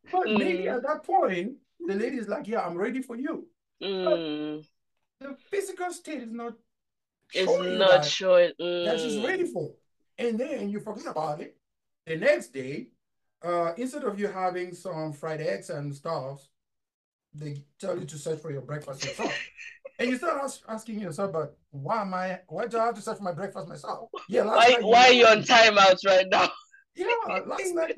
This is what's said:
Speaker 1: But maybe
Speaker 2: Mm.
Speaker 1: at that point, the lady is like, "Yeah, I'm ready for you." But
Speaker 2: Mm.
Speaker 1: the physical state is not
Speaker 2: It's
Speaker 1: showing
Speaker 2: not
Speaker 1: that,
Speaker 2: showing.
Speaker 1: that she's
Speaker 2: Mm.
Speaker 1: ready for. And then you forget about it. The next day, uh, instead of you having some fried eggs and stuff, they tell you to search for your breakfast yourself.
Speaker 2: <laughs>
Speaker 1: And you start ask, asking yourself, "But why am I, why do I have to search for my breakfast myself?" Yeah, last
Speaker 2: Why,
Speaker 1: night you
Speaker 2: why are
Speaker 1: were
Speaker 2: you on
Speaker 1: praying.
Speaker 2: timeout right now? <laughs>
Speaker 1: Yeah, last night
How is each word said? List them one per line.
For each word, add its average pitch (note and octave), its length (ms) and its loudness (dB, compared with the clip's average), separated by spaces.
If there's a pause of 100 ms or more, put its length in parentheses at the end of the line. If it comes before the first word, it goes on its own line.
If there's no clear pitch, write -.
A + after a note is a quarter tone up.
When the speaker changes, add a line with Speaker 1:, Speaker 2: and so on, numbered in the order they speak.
(100)
Speaker 1:
But F4+ 220 0
maybe F4 320 0
Speaker 2:
Mm. - 120 -2
Speaker 1:
at - 60 -4
that D4+ 220 -4
point, B3 500 0 (300)
the G3+ 100 -4
lady A#3+ 220 -4
is G#3 120 -8
like, G3+ 200 -6
"Yeah, G#3 180 -2
I'm F3 100 -6
ready B3+ 260 -4
for A#3 140 -14
you." C#4+ 300 -8 (340)
But E3+ 60 -8
Speaker 2:
Mm. D#3+ 800 -4 (540)
Speaker 1:
the C4+ 160 -14 (140)
physical F4+ 420 -6
state D4 300 -10
is A3+ 100 -12
not A#3 220 -10 (800)
Speaker 2:
It's F3+ 180 0
Speaker 1:
showing F3+ 260 0
Speaker 2:
not F#3 260 6
Speaker 1:
that, - 0 -
Speaker 2:
showing. F3 540 4
Speaker 1:
that F3 420 -2
she's D#3 180 -4
Speaker 2:
Mm. - 80 -2
Speaker 1:
ready F#4 180 -2
for. E3 300 -8 (440)
And A#3 220 -2
then A#3+ 300 -6
you G#3 100 -6
forget G#3+ 260 -12
about F3 340 -6
it. - 160 -16 (500)
The D#3+ 100 -6
next A3+ 380 2
day, C3+ 340 -10 (540)
uh, E3+ 340 -2
instead C4 280 -8
of G3+ 140 -6
you G3+ 100 -2
having F3+ 460 -6
some D#3 380 -8
fried D#3 280 -8
eggs F#3 300 -6
and C#3+ 240 -8
stuff, C#3+ 540 -10 (840)
they D3 300 -12 (140)
tell F3+ 200 -6
you - 80 -10
to D3 120 -14
search D#3 220 -6
for D#3+ 120 -10
your C#3 100 -8
breakfast C#3+ 420 -10
yourself. - 360 -6 (220)
Speaker 2:
<laughs> - 120 -20 (240)
Speaker 1:
And B3 120 -2
you B3+ 80 -2
start E4 240 -2
ask, C4 260 -8
asking A3 320 -10
yourself, F#3+ 320 -6
"But D#3 240 -6 (140)
why F3 320 -4
am F#3+ 120 -6
I, F#3 340 -6
why G3 180 -6
do A3+ 120 -4
I A3+ 80 2
have A#3+ 100 -2
to G#3 60 -14
search D#3 160 -8
for G#3 60 -14
my F3+ 80 -4
breakfast F#3+ 360 -10
myself?" - 420 -12 (180)
Yeah, G#3 160 2
last G#3+ 120 2
Speaker 2:
Why, A#3 180 10
Speaker 1:
night A#3+ 60 2
you G3 80 -2
Speaker 2:
why A#3+ 160 10
are B3+ 40 12
Speaker 1:
were B3 60 10
Speaker 2:
you A#3 120 8
on G#3+ 180 8
Speaker 1:
praying. A3+ 280 8
Speaker 2:
timeout G3 340 8
right F#3+ 240 6
now? F#3 240 4
<laughs> - 60 -18 (380)
Speaker 1:
Yeah, F#4 80 -4 (400)
last F#4 280 -6
night E4 240 -2